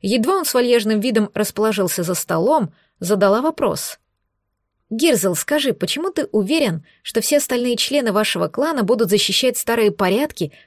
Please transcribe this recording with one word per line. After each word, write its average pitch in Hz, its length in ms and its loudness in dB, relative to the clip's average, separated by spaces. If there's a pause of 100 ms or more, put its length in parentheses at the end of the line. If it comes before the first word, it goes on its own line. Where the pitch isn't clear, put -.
Едва 240 340 0
он 359 80 -2
с - 80 -4
вальяжным 233 480 2
видом 220 320 0
расположился 202 680 0
за 175 120 -2
столом, 180 600 0 (260)
задала 196 400 2
вопрос. 285 580 -2 (920)
"Гирзл, 226 440 2
скажи, 269 380 -2
почему 294 380 -4
ты 294 160 -4
уверен, 208 580 -2 (180)
что - 200 -4
все 294 160 2
остальные 247 380 -2
члены 247 360 0
вашего 185 360 0
клана 285 340 -2
будут 220 260 2
защищать 208 480 0
старые 226 360 0
порядки, 196 600 -2 (140)